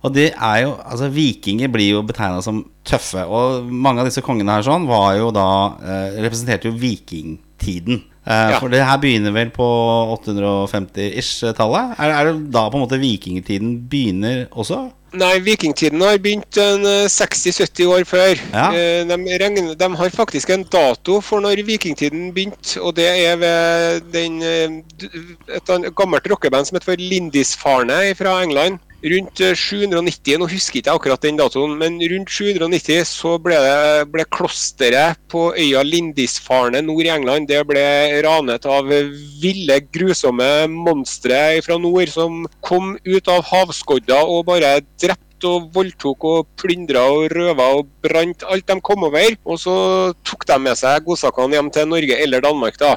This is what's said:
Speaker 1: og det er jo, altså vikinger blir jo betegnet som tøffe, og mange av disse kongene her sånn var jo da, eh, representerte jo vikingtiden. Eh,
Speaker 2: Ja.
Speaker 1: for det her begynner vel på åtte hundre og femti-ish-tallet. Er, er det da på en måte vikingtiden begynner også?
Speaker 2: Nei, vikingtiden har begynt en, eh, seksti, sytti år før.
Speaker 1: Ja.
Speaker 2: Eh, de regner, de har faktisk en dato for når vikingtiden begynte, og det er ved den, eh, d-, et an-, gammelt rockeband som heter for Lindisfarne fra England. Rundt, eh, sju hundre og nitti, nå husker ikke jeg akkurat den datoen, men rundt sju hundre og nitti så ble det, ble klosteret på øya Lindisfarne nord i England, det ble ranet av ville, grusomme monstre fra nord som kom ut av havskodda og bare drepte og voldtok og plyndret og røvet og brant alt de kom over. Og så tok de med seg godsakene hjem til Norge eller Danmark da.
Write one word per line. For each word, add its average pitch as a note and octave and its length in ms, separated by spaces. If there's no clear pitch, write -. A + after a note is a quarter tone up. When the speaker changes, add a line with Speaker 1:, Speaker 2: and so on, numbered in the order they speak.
Speaker 1:
og C3+ 80
det D3 160
er A2 320
jo, C3+ 140
altså B2+ 240
vikinger B2+ 560
blir G#2 300
jo G#2 100
betegnet F#2+ 400
som G#2+ 160
tøffe, F#2+ 400
og B2 400
mange B2 320
av B2+ 80
disse B2+ 160
kongene G#2+ 320
her G#2 80
sånn D#3 240
var G2+ 320
jo A2+ 160
da, G2 140
eh, G2 400
representerte A#2 480
jo A2+ 80
vikingtiden. F2+ 1300
Eh, A2 220
Speaker 2:
Ja. B2 80
Speaker 1:
for C3 100
det C3 160
her C3+ 160
begynner A2 320
vel A#2 160
på B2 160
åtte A2 160
hundre G2+ 160
og G2+ 240
femti-ish-tallet. A2+ 1300
Er, D3+ 160
er D3 140
det D#3 260
da A2+ 160
på C#3 80
en C#3 60
måte C3 180
vikingtiden G2+ 680
begynner B2 600
også? A3+ 400
Speaker 2:
Nei, F#3 240
vikingtiden D#3+ 640
har G#3 180
begynt G#3 400
en, G3+ 240
eh, G3+ 240
seksti, - 420
sytti F3 380
år F3+ 160
før. F#3 320
Speaker 1:
Ja. A#2+ 160
Speaker 2:
Eh, E3+ 340
de F3 140
regner, F#3+ 340
de F3+ 220
har F3 180
faktisk F#3 400
en F#3+ 160
dato E3 520
for G#3 200
når G3+ 240
vikingtiden E3+ 680
begynte, F#3+ 460
og F3 180
det E3+ 140
er F3 320
ved E3+ 720
den, E3+ 300
eh, D#3+ 340
d-, F#3+ 100
et - 220
an-, F3+ 200
gammelt F3 400
rockeband C#3 400
som F#3 80
heter F#3 140
for F3 100
Lindisfarne D#3 1120
fra F#3 280
England. E3+ 340
Rundt, F3+ 380
eh, F#3 160
sju G3+ 260
hundre F#3+ 180
og F3 60
nitti, D3 320
nå F3 120
husker F3+ 320
ikke C#3+ 100
jeg E3 80
akkurat C3+ 220
den D3+ 160
datoen, D3 400
men E3+ 220
rundt F3+ 300
sju G3+ 200
hundre E3+ 160
og F3 80
nitti D#3 320
så E3+ 340
ble E3+ 160
det, D3 560
ble D#3+ 140
klosteret D3 880
på E3+ 280
øya C#3 280
Lindisfarne C#3 1000
nord D#3+ 220
i E3 80
England, C#3+ 340
det C#3+ 180
ble C#3+ 200
ranet D3 420
av C#3 240
ville, E3 400
grusomme D3 760
monstre D#3 960
fra E3+ 160
nord F3 320
som E3 320
kom F#3 440
ut F#3 220
av F3+ 160
havskodda D3 840
og E3+ 200
bare D#3 340
drepte F3 260
og F3 340
voldtok F3 560
og D#3+ 200
plyndret F3 400
og D3 320
røvet D#3 460
og D3 80
brant E3 400
alt F#3+ 240
de F#3+ 140
kom G3+ 260
over. F#3+ 300
Og E3 80
så F3+ 180
tok - 180
de D3 140
med C3 160
seg C#3+ 300
godsakene C#3 500
hjem D3 160
til D3+ 160
Norge D#3 320
eller C3 240
Danmark C#3+ 320
da. D3 220